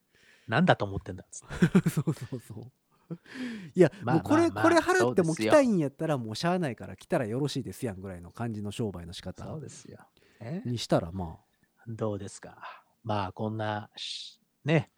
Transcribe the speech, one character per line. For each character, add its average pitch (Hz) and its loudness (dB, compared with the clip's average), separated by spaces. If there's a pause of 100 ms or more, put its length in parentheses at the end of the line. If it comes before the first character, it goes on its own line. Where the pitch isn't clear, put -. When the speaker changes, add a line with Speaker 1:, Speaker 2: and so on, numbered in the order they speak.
(480)
Speaker 1:
「な 113 2
ん 185 6
だ 139 8
と - -2
思 98 -4
っ - -8
て - -10
ん - -10
だ」 - -14
っ - -20
つ - -14
っ - 4
て。 - 2
Speaker 2:
<laughs> - -
そ 147 0
う 151 0
そ - -10
う 120 -8
そ 117 -16 (380)
う。 170 -10 (580)
い 180 8
や、 170 8 (120)
Speaker 1:
ま 120 2
あ、 - 6
Speaker 2:
も - 0
う - -4
こ 294 2
れ、 339 6
Speaker 1:
ま - -
あ、 - -
ま - -2
あ、 - 4
Speaker 2:
こ 330 6
れ 339 6
払 359 4
っ - -4
て 190 6
も 160 2
Speaker 1:
そ - -
う - -6
で - -2
す - 2
よ。 214 2
Speaker 2:
来 - 6
た 302 8
い 262 4
ん 202 4
や 151 2
っ 135 -6
た 160 -6
ら 147 0
も 110 -6
う 110 -6
し - -6
ゃ 170 2
あ 185 0
な 160 -2
い 110 -6
か - -12
ら - -12
来 - -20
た 180 0
ら 131 -2
よ 110 -2
ろ 147 0
し 135 -6
い - -4
で 92 -10
す - -8
や 107 -4
ん 92 -12
ぐ 98 -8
ら 90 -10
い 85 -14
の 87 -16
感 117 -6
じ 104 -6
の 104 -6
商 107 -4
売 87 -10
の 85 -12
仕 - -14
方 - -12
Speaker 1:
そ 123 -10
う 151 -10
で - -12
す - -20
よ。 - -18 (420)
え？ 160 -8
Speaker 2:
に 120 -2
し - -6
た 151 4
ら、 85 -4
ま 90 -6
あ。 - -20
Speaker 1:
ど 110 -4
う 101 -6
で 95 -12
す - -18
か？ - -18 (460)
ま 104 -2
あ、 95 -10
こ 110 -6
ん 110 -6
な、 107 -4
し-、 - -12 (240)
ね、 151 2